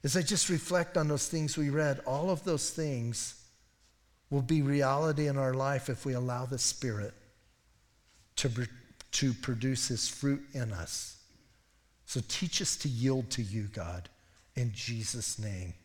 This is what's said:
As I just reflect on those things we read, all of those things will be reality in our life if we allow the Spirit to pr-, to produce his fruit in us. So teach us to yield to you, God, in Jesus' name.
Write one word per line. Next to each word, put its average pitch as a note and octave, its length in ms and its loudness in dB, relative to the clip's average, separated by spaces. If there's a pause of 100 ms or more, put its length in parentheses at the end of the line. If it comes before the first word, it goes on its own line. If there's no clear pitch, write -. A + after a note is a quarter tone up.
As C#3+ 140 0
I F#3 60 4
just F3 260 2
reflect F3 480 2
on D#3 100 4
those D3 220 2
things D#3 280 0
we D3 140 2
read, C#3+ 300 2
all D3 300 0
of E3 140 0
those E3 260 2
things B2 640 -2 (960)
will C#3 120 2
be D3+ 200 4
reality C#3+ 680 4
in C#3 100 2
our C3 160 4
life C3+ 340 0
if B2+ 160 -4
we C3+ 80 0
allow B2 340 0
the B2+ 120 -4
Spirit G#2+ 560 -2 (1200)
to - 120 0
pr-, A#2+ 140 -2 (480)
to C3+ 220 2
produce B2 560 -2
his A#2 180 0
fruit C#3 460 -2
in A#2+ 200 -2
us. - 440 -8 (920)
So - 220 -4
teach - 320 0
us - 160 0
to - 120 -2
yield B2+ 420 2
to A#2 120 -2
you, G#2 220 -2
God, F2 440 -8 (460)
in A#2+ 200 0
Jesus' A2+ 640 -4
name. F#2 360 -6 (100)